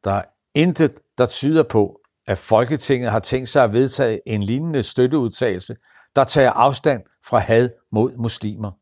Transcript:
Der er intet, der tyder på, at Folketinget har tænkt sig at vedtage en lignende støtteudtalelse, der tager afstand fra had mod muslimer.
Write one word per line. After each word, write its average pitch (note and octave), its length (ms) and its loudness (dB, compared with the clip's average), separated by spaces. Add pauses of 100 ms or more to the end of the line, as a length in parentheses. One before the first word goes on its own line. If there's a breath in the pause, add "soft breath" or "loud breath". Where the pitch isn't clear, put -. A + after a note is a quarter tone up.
Der G2+ 80 -4
er G2+ 120 -2 (300)
intet, D#3+ 460 0 (180)
der B2 80 2
tyder D3+ 380 0
på, G#2 320 0 (320)
at G2 100 -2
Folketinget B2 720 0
har G#2+ 80 0
tænkt B2+ 300 -6
sig C#3 140 2
at G#2 100 0
vedtage B2 520 0
en G#2 180 -2
lignende C3+ 400 -2
støtteudtalelse, A#2+ 920 -2 (400 soft breath)
der C3+ 80 4
tager C3 280 4
afstand C3+ 520 0 (220)
fra B2 120 0
had A#2 320 2 (220)
mod A#2 260 0
muslimer. A2 540 -8 (100)